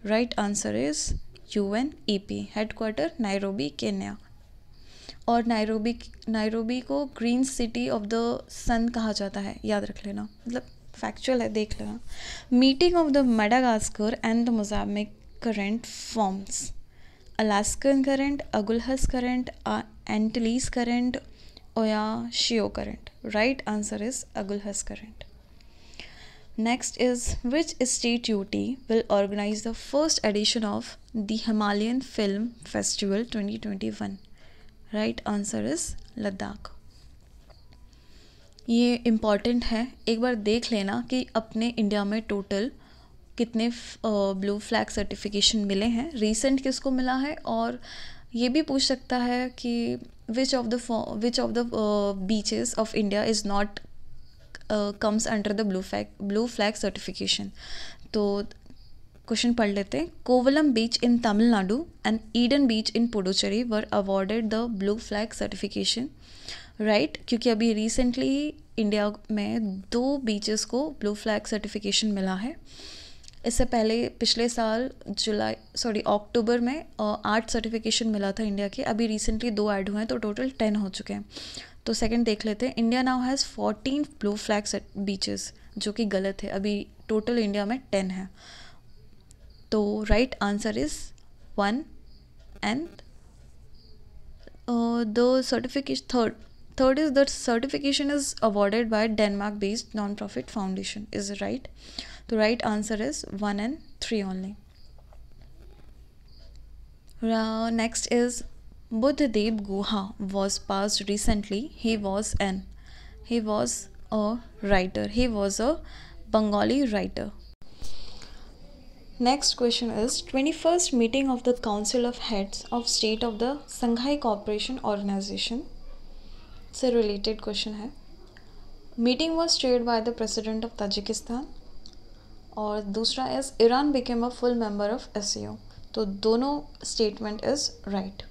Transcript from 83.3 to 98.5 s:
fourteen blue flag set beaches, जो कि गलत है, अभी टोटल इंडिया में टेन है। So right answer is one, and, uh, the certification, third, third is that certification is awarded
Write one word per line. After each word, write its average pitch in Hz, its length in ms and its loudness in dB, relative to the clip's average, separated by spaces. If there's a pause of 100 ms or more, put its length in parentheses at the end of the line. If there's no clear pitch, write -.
fourteen 262 640 -2
blue 208 140 2 (100)
flag 208 280 0
set 202 300 -6
beaches, 196 480 -4 (240)
जो 214 140 -4
कि 226 140 0
गलत 196 380 0
है, 208 60 -6
अभी 202 380 -2 (200)
टोटल 220 320 2
इंडिया 202 260 2
में 240 140 -2 (120)
टेन 190 200 0
है। 185 180 -6 (1500)
So 214 340 2
right 233 300 6
answer 208 300 0
is 247 420 -4 (440)
one, 214 320 0 (720)
and, 269 400 -4 (1700)
uh, 233 340 2
the 240 380 6
certification, 254 640 -2
third, 240 300 2 (400)
third 262 200 6
is 302 200 4
that 277 120 8
certification 277 800 0
is 285 320 0
awarded 214 480 4